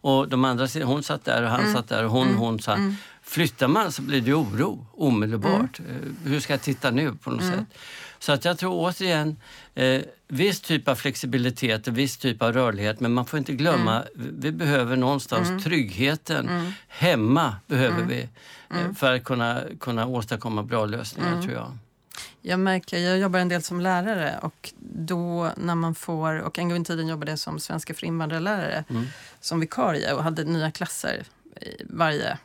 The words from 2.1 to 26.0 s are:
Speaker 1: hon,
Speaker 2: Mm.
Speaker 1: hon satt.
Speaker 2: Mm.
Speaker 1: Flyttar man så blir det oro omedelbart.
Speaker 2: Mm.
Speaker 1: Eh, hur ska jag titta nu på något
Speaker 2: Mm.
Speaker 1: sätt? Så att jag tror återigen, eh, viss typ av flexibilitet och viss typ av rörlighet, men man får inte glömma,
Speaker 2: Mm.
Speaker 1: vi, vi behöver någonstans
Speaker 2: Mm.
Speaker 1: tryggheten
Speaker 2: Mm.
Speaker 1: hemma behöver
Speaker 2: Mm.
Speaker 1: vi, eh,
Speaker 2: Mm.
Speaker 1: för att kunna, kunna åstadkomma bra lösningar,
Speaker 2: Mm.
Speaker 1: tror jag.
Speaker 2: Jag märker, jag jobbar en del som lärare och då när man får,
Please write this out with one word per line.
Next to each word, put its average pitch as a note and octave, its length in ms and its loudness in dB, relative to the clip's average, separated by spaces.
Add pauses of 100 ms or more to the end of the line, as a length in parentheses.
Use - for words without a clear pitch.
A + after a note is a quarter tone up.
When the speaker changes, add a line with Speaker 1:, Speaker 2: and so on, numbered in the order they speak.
Speaker 1:
hon, B2+ 160 4
Speaker 2:
Mm. B2 100 6
Speaker 1:
hon A2+ 220 0
satt. A2 180 2
Speaker 2:
Mm. G2+ 180 2 (260)
Speaker 1:
Flyttar - 460 0
man F#3 240 4
så C3+ 100 -6
blir C#3 200 0
det B2 120 4
oro B2 600 0
omedelbart. A#2+ 880 2
Speaker 2:
Mm. E3+ 120 -12
Speaker 1:
Eh, - 400 -8
hur D3 80 2
ska C#3+ 140 -2
jag C3 80 0
titta C3 300 0
nu C3 240 2
på C#3 160 -10
något A#2 100 -2
Speaker 2:
Mm. F#3 180 0
Speaker 1:
sätt? G#3+ 80 -6 (520)
Så - 120 -2
att C#3+ 140 0
jag F3 120 2
tror F#3 160 -2
återigen, E3+ 640 0 (380)
eh, C3 260 4 (260)
viss F3+ 340 2
typ D3+ 260 0
av C3+ 80 4
flexibilitet B2 920 0
och A#2 100 0
viss C3+ 200 0
typ A#2 240 0
av A#2 120 4
rörlighet, A2 460 2
men A#2+ 140 2
man B2 120 2
får D3+ 140 -2
inte C#3 140 -4
glömma, B2+ 420 2
Speaker 2:
Mm. A#2 200 -2
Speaker 1:
vi, A#2+ 180 -8
vi D3+ 180 -4
behöver C#3+ 460 2
någonstans C3 520 2
Speaker 2:
Mm. F#3 120 -2
Speaker 1:
tryggheten C#3 880 0
Speaker 2:
Mm. F3 220 -2 (160)
Speaker 1:
hemma C3+ 680 4 (120)
behöver B2+ 300 2
Speaker 2:
Mm. - 100 0
Speaker 1:
vi, B2 220 -4 (400)
eh, F3 120 -4
Speaker 2:
Mm. F3+ 140 -2
Speaker 1:
för B2+ 200 4
att B2 80 -4
kunna, A#2+ 380 0 (180)
kunna A#2 260 -2
åstadkomma A2 580 -4
bra A2+ 220 0
lösningar, A2+ 460 -4
Speaker 2:
Mm. E3+ 100 -2
Speaker 1:
tror F3+ 140 -4
jag. A#2+ 220 -10 (640)
Speaker 2:
Jag F3+ 180 0
märker, F#3 400 0
jag F3+ 200 2
jobbar F#3 200 2
en F3+ 100 2
del F3 140 0
som F3+ 180 -4
lärare F3+ 600 0
och - 380 -10
då E3+ 800 -2
när E3+ 180 0
man E3 200 0
får, D#3 440 -2